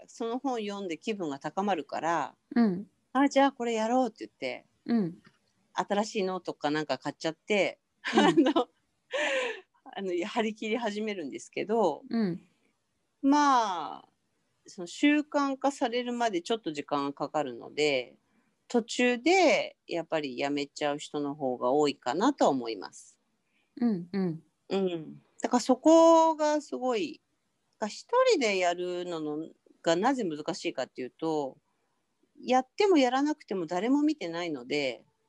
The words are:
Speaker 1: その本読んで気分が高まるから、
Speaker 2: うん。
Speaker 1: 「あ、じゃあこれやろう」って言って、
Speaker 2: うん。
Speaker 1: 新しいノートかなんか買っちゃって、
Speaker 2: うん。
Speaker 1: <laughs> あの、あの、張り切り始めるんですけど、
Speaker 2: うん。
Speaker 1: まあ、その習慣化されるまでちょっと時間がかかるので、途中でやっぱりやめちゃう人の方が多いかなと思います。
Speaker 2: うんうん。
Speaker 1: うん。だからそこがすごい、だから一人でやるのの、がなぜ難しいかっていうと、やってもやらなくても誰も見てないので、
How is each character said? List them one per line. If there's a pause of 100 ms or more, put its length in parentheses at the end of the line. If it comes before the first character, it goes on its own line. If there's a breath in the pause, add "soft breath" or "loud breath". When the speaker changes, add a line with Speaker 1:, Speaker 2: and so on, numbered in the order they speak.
Speaker 1:
そ
の
本
読
ん
で
気
分
が
高
ま
る
か
ら、 (200)
Speaker 2:
う
ん。 (280)
Speaker 1:
「あ、
じ
ゃ
あ
こ
れ
や
ろ
う」
っ
て
言
っ
て、 (200)
Speaker 2:
う
ん。 (560)
Speaker 1:
新
し
い
ノ
ー
ト
か
な
ん
か
買
っ
ち
ゃ
っ
て、 (340)
Speaker 2:
う
ん。
Speaker 1:
<laughs>
あ
の、 (1300 loud breath)
あ
の、 (160)
張
り
切
り
始
め
る
ん
で
す
け
ど、
Speaker 2:
う
ん。 (800)
Speaker 1:
ま
あ、 (560)
そ
の
習
慣
化
さ
れ
る
ま
で
ち
ょ
っ
と
時
間
が
か
か
る
の
で、 (520)
途
中
で (100)
や
っ
ぱ
り
や
め
ち
ゃ
う
人
の
方
が
多
い
か
な
と
思
い
ま
す。 (600)
Speaker 2:
う
ん
う
ん。 (260)
Speaker 1:
う
ん。 (200)
だ
か
ら
そ
こ
が
す
ご
い、 (580)
だ
か
ら
一 (240)
人
で
や
る
の
の、 (340)
が
な
ぜ
難
し
い
か
っ
て
い
う
と、 (840)
や
っ
て
も
や
ら
な
く
て
も
誰
も
見
て
な
い
の
で、 (240)